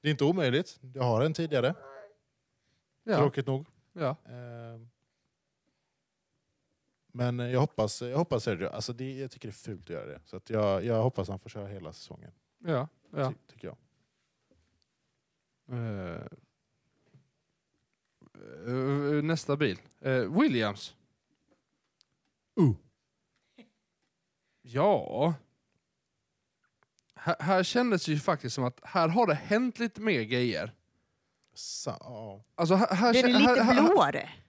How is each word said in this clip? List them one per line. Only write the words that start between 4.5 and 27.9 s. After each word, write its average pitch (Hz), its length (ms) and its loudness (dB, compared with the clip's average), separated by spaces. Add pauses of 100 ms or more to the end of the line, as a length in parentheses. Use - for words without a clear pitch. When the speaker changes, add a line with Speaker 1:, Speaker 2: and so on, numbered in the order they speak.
Speaker 1:
Men 123 260 -2
jag 123 220 0
hoppas, 110 420 -2
jag 123 160 -4
hoppas 139 260 -2
Sergio. 98 240 -2
Alltså 113 240 -8
det, 131 260 -8
jag 135 120 -8
tycker - 180 -16
det 104 40 -12
är - 0 -
fult 104 320 -12
att - 60 -18
göra 71 160 -10
det. 73 180 -16
Så - 120 -16
att - 140 -14
jag, 101 340 2
jag 113 180 2
hoppas 104 260 0
han 95 100 -8
får - 120 -16
köra 101 160 -12
hela 92 260 -14
säsongen. - 400 -20 (260)
Speaker 2:
Ja, 156 300 -4 (220)
ja. 139 200 -2
Speaker 1:
Ty-, - 220 -16
tycker - 160 -14
jag. - 80 -14 (2000)
Speaker 2:
Eh, 95 440 -8 (2500)
eh, 143 560 0
nästa 156 340 -2
bil. 135 220 0 (220)
Eh, 131 400 0
Williams. 113 540 0 (1700)
Speaker 1:
Uh. 139 120 6 (1900)
Speaker 2:
Ja. 143 720 2 (1800)
Här, - 260 -2
här 185 220 2
kändes 233 440 0